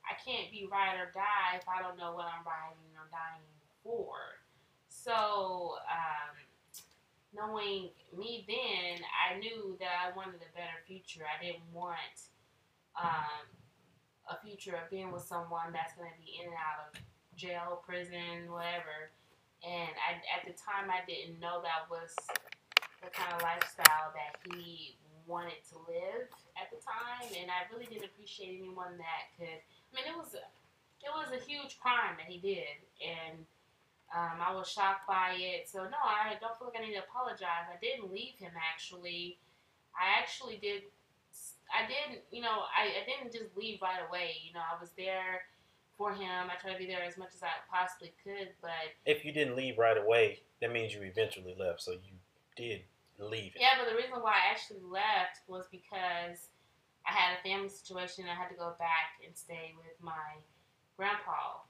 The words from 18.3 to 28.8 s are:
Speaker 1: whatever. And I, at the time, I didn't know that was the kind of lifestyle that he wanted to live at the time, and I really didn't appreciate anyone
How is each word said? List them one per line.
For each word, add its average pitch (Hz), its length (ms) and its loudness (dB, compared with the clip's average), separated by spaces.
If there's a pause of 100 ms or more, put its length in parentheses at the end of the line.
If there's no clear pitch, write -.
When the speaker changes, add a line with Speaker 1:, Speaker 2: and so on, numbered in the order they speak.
Speaker 1:
whatever. 170 600 -4 (520)
And 170 320 -2
I, 175 260 0 (140)
at - 100 -4
the 175 80 -10
time, 196 360 -2
I 180 160 2
didn't 165 340 -6
know 170 220 -2
that 165 280 0
was 165 260 -6 (840)
the 185 100 -10
kind - 220 -2
of 170 80 0
lifestyle 165 720 6
that 151 220 -6 (160)
he 170 460 -10 (280)
wanted 170 440 -6
to - 80 -18 (100)
live 190 400 -2 (300)
at 190 140 -6
the 233 120 -10
time, 233 460 -4 (100)
and 180 120 -6
I 180 200 2
really 240 140 -8
didn't 208 200 -8
appreciate 190 540 -12
anyone 185 380 -8